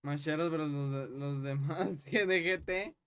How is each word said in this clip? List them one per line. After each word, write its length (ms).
Macheros, 460
pero 160
los 260
de-, 260
los 240
demás 460
<laughs> 160
de 400
G 200
T. 300